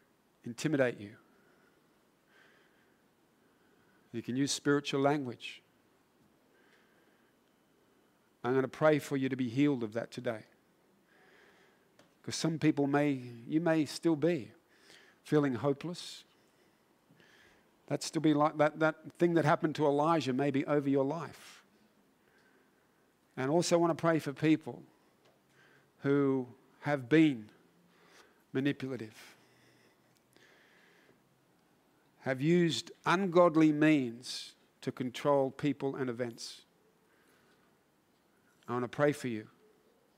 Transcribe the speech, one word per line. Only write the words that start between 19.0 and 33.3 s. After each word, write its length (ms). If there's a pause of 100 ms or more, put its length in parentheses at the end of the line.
thing 160
that 100
happened 300
to 100
Elijah 480
may 160
be 160
over 240
your 160
life. 580 (1700)
And 140
also 260
wanna 160
pray 240
for 160
people 480 (1160)
who 480 (320)
have 280
been 440 (1040)
manipulative, 840 (2750)
have 200
used 500 (140)
ungodly 680